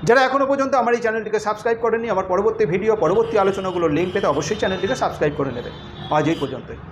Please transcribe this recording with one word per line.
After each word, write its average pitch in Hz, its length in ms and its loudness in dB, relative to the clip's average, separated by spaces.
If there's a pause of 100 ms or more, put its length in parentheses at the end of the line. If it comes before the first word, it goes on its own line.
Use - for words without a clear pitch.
যারা 233 180 6
এখনও 262 240 2
পর্যন্ত 269 300 0
আমার 240 180 2
এই 233 80 -2
চ্যানেলটিকে 220 380 -2
সাবস্ক্রাইব 214 420 -2
করেননি, 226 280 0
আমার 190 220 0
পরবর্তী 214 340 2
ভিডিও, 196 300 2
পরবর্তী 214 420 2
আলোচনাগুলোর 190 540 2
লিংক 170 220 0
পেতে 196 140 0
অবশ্যই 151 340 0
চ্যানেলটিকে 196 340 0
সাবস্ক্রাইব 160 440 0
করে 135 120 -2
নেবেন। 120 220 -8 (380)
আজ 151 160 2
এই 160 140 0
পর্যন্তই। 120 380 -8 (120)